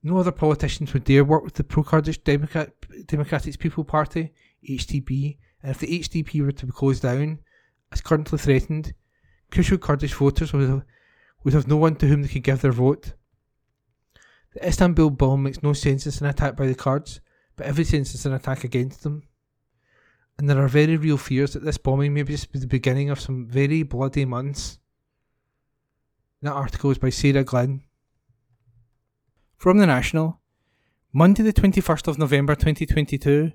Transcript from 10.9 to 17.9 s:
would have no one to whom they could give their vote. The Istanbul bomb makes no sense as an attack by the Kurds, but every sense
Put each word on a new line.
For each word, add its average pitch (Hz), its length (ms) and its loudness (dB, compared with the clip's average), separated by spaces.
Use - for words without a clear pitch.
would 135 100 2
have 147 140 4
no 151 100 2
one 160 180 4
to 147 120 2
whom 143 140 4
they 143 60 -4
could 135 160 -6
give 135 180 0
their 135 100 2
vote. 127 420 0
The - 120 -10
Istanbul 165 440 4
bomb 139 340 2
makes 135 180 -4
no 147 120 2
sense 139 340 -2
as 143 140 -6
an 143 60 -2
attack 143 280 -2
by 139 100 -2
the 131 100 0
Kurds, - 440 -4
but - 80 -12
every 147 180 0
sense 147 320 0